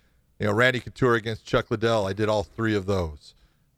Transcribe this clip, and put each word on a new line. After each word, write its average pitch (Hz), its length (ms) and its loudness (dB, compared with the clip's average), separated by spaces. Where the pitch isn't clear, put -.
you 104 60 -2
know, 104 80 0
Randy 123 260 2
Couture 120 360 0
against 110 320 -6
Chuck 120 240 -2
Liddell. 113 340 0
I 98 80 -4
did 104 160 0
all 107 140 0
three 110 320 -2
of 95 100 -2
those. 87 480 -4